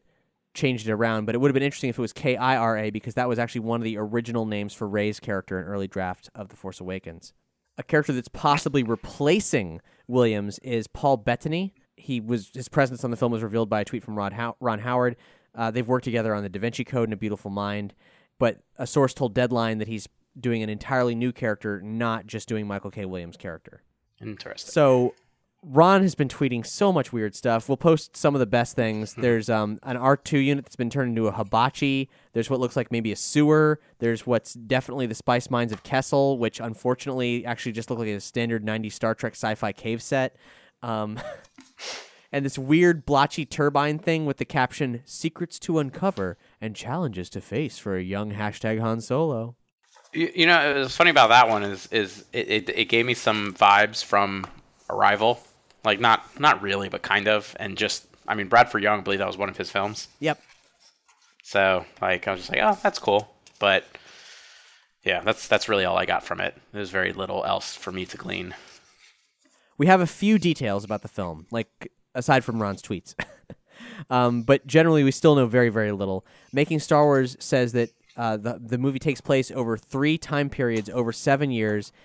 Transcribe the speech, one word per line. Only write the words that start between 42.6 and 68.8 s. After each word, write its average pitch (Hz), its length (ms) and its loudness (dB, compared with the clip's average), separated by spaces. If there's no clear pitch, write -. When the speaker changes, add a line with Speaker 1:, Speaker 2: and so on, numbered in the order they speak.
Speaker 1:
blotchy 143 400 2
turbine 147 540 0
thing 160 260 0
with 139 120 -4
the 127 60 -4
caption, 127 600 -2
"Secrets - 560 -8
to 160 180 -2
uncover 131 600 -4
and 110 140 -6
challenges 110 560 -6
to 98 100 -10
face 127 380 -6
for 98 180 -4
a 92 60 -2
young 101 300 -6
hashtag 107 480 -4
Han 113 200 -2
Solo." 123 540 -4
Speaker 2:
You, 165 220 -2
you 165 120 4
know, 147 360 4
what's 131 140 -4
funny 170 140 6
about 135 180 8
that 117 200 10
one 107 140 2
is, 98 300 -6
is 98 400 -2
it, - 180 -2
it, 107 200 0
it 110 160 2
gave 117 200 2
me 123 80 0
some 104 400 0
vibes 104 480 6
from 98 420 0
Arrival. 104 500 2
Like, 104 160 2
not, 113 240 4
not 139 240 4
really, 98 260 -2
but 92 140 -8
kind 101 260 0
of. 107 300 0
And 101 180 -10
just, - 300 -4
I - 60 -2
mean, 101 140 -6
Bradford 117 340 4
Young, 104 180 2
I - 20 -12
believe 98 160 -2
that 95 80 -2
was 92 100 -6
one 98 120 -4
of 90 80 -12
his 92 140 -8
films. 101 380 -4
Speaker 1:
Yep. 147 200 -4
Speaker 2:
So, 95 420 2
like, 92 280 -2
I 98 40 -2
was 92 80 -6
just - 100 -12
like, - 120 0
"Oh, 208 200 2
that's - 160 -2
cool." - 360 0
But, 98 260 2
yeah, 90 160 0
that's, 101 280 -2
that's 107 200 2
really 101 160 2
all 90 120 0
I 92 100 0
got - 160 0
from - 180 -8
it. - 160 -6
There's 101 180 -8
very 92 220 -2
little 95 320 -6
else 98 300 -4
for - 160 -12
me 92 160 -8
to - 100 -16
glean. 92 380 -10